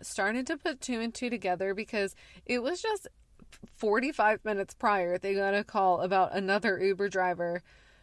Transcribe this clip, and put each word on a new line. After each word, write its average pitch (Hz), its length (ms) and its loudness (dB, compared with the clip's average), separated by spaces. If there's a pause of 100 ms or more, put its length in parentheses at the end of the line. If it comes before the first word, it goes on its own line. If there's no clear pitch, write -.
started 226 460 -2
to 330 80 -2
put 294 240 -6
two 233 200 -4
and 233 140 -4
two 240 160 -4
together 190 420 -2
because 202 420 -4 (300)
it 247 180 -2
was 330 200 -4
just 440 260 -4 (680)
forty-five 220 680 2
minutes 196 300 -2
prior 185 420 2
they 196 180 -2
got 196 200 2
a 208 100 2
call 190 380 2
about 185 320 2
another 196 440 0
Uber 196 300 0
driver, 175 540 0 (400)